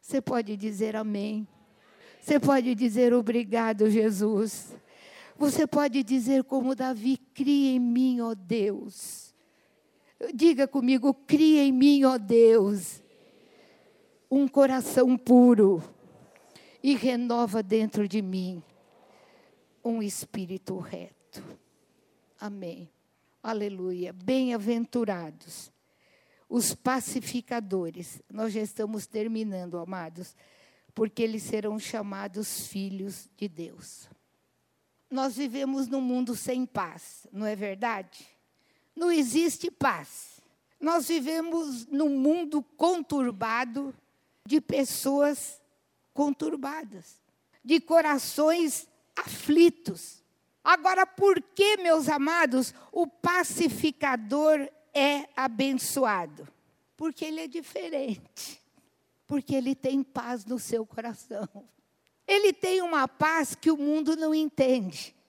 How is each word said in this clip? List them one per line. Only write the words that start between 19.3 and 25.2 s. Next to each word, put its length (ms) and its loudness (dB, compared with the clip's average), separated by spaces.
um 180 -4
espírito 760 -8
reto." 640 -16
Amém. 500 -12
Aleluia. 720 -6
Bem-aventurados 1600 -4